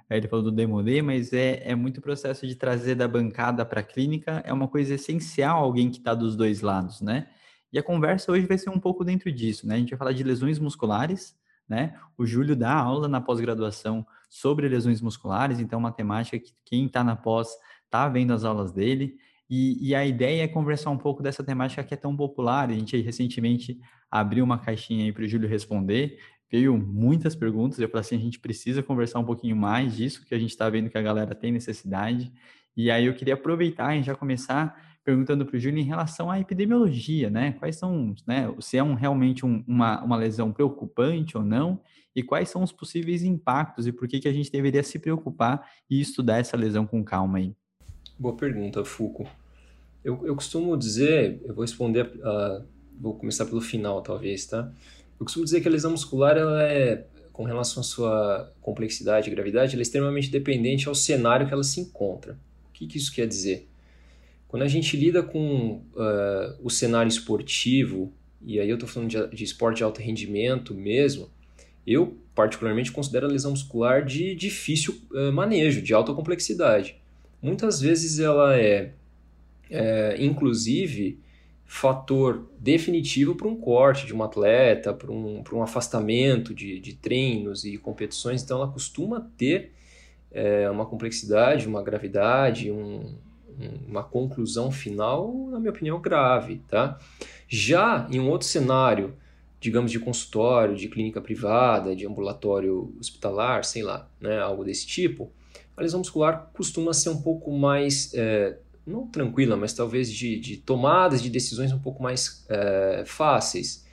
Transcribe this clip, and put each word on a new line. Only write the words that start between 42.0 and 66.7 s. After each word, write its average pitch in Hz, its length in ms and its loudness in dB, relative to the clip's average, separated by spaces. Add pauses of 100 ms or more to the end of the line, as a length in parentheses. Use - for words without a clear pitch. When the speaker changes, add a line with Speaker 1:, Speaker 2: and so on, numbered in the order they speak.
Speaker 1:
e 127 80 0
quais 151 280 -2
são 180 120 -4
os 185 120 0
possíveis 170 500 -4
impactos 151 640 0
e 120 60 0
por 123 120 -6
que 127 140 -2
que 135 80 -4
a 139 60 2
gente 143 180 -2
deveria 139 320 2
se 160 160 -10
preocupar 143 680 -2 (240)
e 139 120 2
estudar 120 380 0
essa 123 180 -2
lesão 110 280 2
com 110 200 -2
calma 95 320 0
aí? 92 180 -2 (640)
Speaker 2:
Boa 123 160 -4
pergunta, 101 480 -4
Fuco. - 420 -8 (760)
Eu, 123 220 -4
eu 147 100 -2
costumo 165 400 -2
dizer, 123 720 2
eu 110 80 -10
vou 110 100 -4
responder, 117 480 0 (100)
a, 110 80 -4
a, 101 320 -2 (380)
vou 113 140 -6
começar 110 320 -4
pelo 113 160 -4
final, 104 400 -4
talvez, 98 440 -6
tá? 120 240 -6 (480)
Eu - 80 -8
costumo 165 200 -4
dizer 160 160 2
que 170 80 2
a - 20 6
lesão 160 200 2
muscular, 143 440 4
ela 156 280 4
é, 139 420 2 (260)
com - 140 -8
relação 120 340 -4
à 123 40 -6
sua 110 760 0
complexidade 107 720 0
e - 40 -6
gravidade, 104 400 2
ela 123 80 -2
é - 20 0
extremamente 139 460 0
dependente 139 600 0
ao 143 60 -2
cenário 131 520 4
que 139 60 -2
ela 139 100 0
se 139 160 -2
encontra. - 540 -6 (340)
O - 60 -20
que 160 140 -12
que 156 100 -10
isso 135 160 -4
quer 120 120 -2
dizer? 95 440 -4 (800)
Quando 123 160 -4
a 143 40 2
gente 151 280 0
lida 170 260 4
com, 139 600 -2 (140)
eh, 101 680 0
o 123 60 -6
cenário 117 400 2